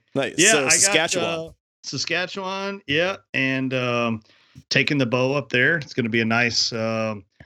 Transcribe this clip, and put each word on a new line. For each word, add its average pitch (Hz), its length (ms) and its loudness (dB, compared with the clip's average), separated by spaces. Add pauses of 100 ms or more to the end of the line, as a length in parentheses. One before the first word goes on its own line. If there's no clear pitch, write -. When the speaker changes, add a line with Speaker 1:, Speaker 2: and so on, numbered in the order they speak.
(160)
Speaker 1:
Nice. 135 220 -2
Speaker 2:
Yeah, 190 140 6
Speaker 1:
So, 220 80 6
Speaker 2:
I - 40 0
got, 147 80 0
Speaker 1:
Saskatchewan. 170 540 2 (240)
Speaker 2:
uh, - 20 -20 (320)
Saskatchewan. 190 1040 -6
Yeah. 175 300 0 (160)
And, 131 400 0
um, 120 480 0 (480)
taking 139 280 2
the 135 80 4
bow 127 280 0
up 143 160 -4
there. 131 280 4
It's 143 160 -8
gonna 120 160 -2
be 117 120 2
a 113 40 2
nice, 117 460 2
um, 110 540 -4 (200)